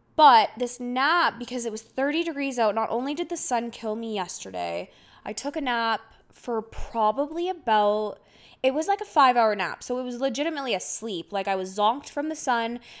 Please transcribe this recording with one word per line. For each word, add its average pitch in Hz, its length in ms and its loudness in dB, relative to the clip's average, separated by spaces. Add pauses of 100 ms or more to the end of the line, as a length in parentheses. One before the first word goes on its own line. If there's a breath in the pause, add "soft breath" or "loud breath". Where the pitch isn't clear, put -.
(160)
But 247 400 8
this 240 240 -4
nap, 247 580 2
because 240 280 -6
it 220 80 -4
was 220 80 -8
thirty 294 420 -2
degrees 277 340 -4
out, 220 160 4
not 220 160 0
only 262 260 -2
did 330 120 -4
the 349 80 -6
sun 233 340 -2
kill 220 280 -6
me 226 160 -6
yesterday, 180 760 -6 (340 loud breath)
I - 80 -8
took 285 240 -6
a 302 40 -4
nap 233 380 -2 (320)
for 226 300 -6
probably 269 880 -2
about, 214 720 0 (420 loud breath)
it 262 100 4
was, 320 140 -2
like, 403 140 0
a 415 40 -8
five-hour 240 500 4
nap. 180 280 -4
So 247 160 -4
it 254 40 -6
was 247 180 -6
legitimately 269 540 -2
a 185 40 -2
sleep. 196 540 -4
Like, 196 160 -2
I 196 60 2
was 190 200 -6
zonked 220 320 2
from 294 220 -4
the 311 60 -4
sun 233 440 -2 (200 loud breath)